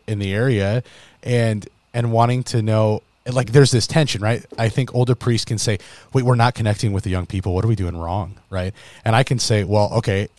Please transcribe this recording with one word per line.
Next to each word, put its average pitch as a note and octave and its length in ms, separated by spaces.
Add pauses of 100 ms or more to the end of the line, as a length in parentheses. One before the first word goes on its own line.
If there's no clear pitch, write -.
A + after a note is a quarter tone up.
in G#2 120
the G2 140
area, A2 500 (400)
and, A2+ 460 (240)
and A#2 200
wanting A#2+ 320
to A#2+ 180
know, A2 400 (240)
like, B2 260
there's C#3 180
this A2+ 160
tension, C3 360
right? G#2 220 (120)
I A2+ 120
think B2 260
older B2 200
priests A#2 300
can A2 140
say, G#2 200 (340)
"Wait, C3 120
we're B2 100
not A#2+ 200
connecting G#2 380
with F#2+ 120
the G2 60
young F2+ 160
people. F#2 280
What F#2 100
are A2 40
we A#2 80
doing F2+ 200
wrong?" F2+ 400 (120)
Right? F#2 240 (320)
And A2+ 120
I B2+ 60
can C3 160
say, G#2 260
Well, G#2 300
okay, G#2 340 (100)